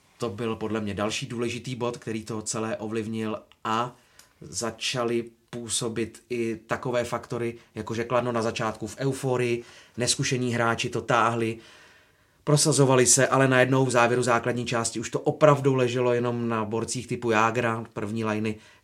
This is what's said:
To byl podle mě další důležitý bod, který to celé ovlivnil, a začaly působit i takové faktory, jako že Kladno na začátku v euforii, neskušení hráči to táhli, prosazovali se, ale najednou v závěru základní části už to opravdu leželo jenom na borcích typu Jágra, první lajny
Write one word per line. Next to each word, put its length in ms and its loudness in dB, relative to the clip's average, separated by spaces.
To 120 -4
byl 260 -4
podle 260 -4
mě 120 -4
další 320 -2
důležitý 500 -6
bod, 220 -4
který 260 -8
to 180 -8
celé 360 -6
ovlivnil, 640 -6
a 320 -2
začaly 880 -4
působit 800 -6
i 260 -2
takové 360 -2
faktory, 540 -6
jako 200 -8
že 80 -4
Kladno 280 0
na 100 0
začátku 460 -4
v 100 -14
euforii, 680 -2
neskušení 560 0
hráči 360 0
to 120 -4
táhli, 560 2
prosazovali 640 6
se, 220 6
ale 200 6
najednou 380 6
v 60 0
závěru 320 4
základní 420 0
části 340 -2
už 100 -6
to 100 -4
opravdu 560 4
leželo 380 2
jenom 360 -2
na 160 -2
borcích 420 -4
typu 240 -2
Jágra, 520 2
první 300 -6
lajny 320 -2